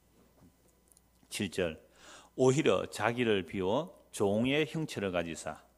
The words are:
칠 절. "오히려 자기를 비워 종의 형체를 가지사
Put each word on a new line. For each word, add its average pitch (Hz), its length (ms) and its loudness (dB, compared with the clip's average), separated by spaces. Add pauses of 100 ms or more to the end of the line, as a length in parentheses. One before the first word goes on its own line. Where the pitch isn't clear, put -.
(1300)
칠 98 220 -4
절. 82 280 -2 (560)
"오히려 127 540 4
자기를 110 560 0
비워 104 500 -2 (160)
종의 120 560 2
형체를 143 440 -4
가지사 82 500 -6 (160)